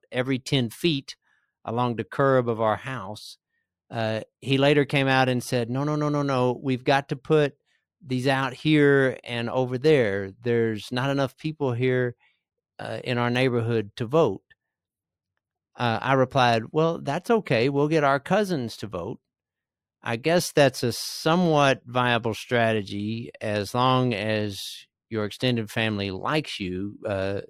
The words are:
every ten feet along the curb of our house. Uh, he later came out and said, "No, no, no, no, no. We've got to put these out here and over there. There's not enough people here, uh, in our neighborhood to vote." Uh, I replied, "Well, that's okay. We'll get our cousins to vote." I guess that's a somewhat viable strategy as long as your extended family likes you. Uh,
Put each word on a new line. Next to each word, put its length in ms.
every 300
ten 300
feet 440
along 300
the 80
curb 460
of 120
our 180
house. 600
Uh, 300
he 180
later 260
came 220
out 220
and 120
said, 300
"No, 140
no, 100
no, 140
no, 140
no. 380
We've 220
got 280
to 60
put 380
these 220
out 280
here 680
and 260
over 300
there. 540
There's 480
not 200
enough 260
people 380
here, 420
uh, 240
in 140
our 120
neighborhood 680
to 80
vote." 360
Uh, 220
I 140
replied, 480
"Well, 300
that's 260
okay. 400
We'll 200
get 140
our 160
cousins 600
to 80
vote." 340
I 140
guess 340
that's 320
a 80
somewhat 920
viable 480
strategy 1000
as 320
long 400
as 720
your 160
extended 440
family 400
likes 480
you. 460
Uh, 460